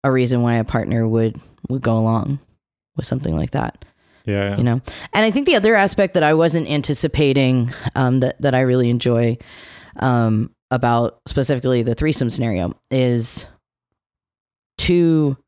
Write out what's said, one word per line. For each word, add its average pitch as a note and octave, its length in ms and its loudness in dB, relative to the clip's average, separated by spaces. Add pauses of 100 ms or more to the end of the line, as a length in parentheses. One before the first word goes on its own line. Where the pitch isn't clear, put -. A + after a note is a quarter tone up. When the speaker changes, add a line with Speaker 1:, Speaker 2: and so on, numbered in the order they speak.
Speaker 1:
a C3+ 80 2
reason B2 300 2
why A#2 140 2
a A2+ 80 0
partner A2+ 440 -2
would, A2+ 320 0 (280)
would B2+ 140 -4
go A2+ 160 0
along A2+ 400 0 (580)
with D3 100 -6
something B2+ 300 -4
like D3+ 160 -2
that. - 320 -6 (400)
Speaker 2:
Yeah, G2+ 280 -2
yeah. G2+ 40 -4
Speaker 1:
You B2 80 0
know? B2 160 0 (320)
And G#3+ 140 2
I A3+ 40 2
think C4+ 160 0
the F4 100 4
other A3 180 2
aspect G3 400 2
that E3 80 2
I D3+ 100 4
wasn't D#3+ 380 2
anticipating, C3+ 1000 0 (240)
um, C3 260 2
that, C3 200 -2
that C3+ 140 0
I B2+ 80 2
really B2+ 260 2
enjoy, A#2+ 480 2 (600)
um, A#2 540 0 (200)
about A#2+ 560 0
specifically B2+ 560 0
the A#2 120 0
threesome D3+ 360 -2
scenario G2 440 -2 (160)
is B2 560 -2 (1300)
two D#3+ 580 2 (120)